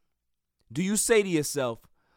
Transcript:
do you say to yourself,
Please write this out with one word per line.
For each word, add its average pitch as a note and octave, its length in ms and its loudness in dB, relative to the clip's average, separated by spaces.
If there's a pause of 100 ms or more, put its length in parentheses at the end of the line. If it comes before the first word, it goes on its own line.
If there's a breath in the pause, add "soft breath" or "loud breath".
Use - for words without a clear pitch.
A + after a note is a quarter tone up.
(720)
do B2 80 -4
you G3 160 0
say G#3+ 280 4
to G3 40 -4
yourself, C#3+ 520 -2 (360)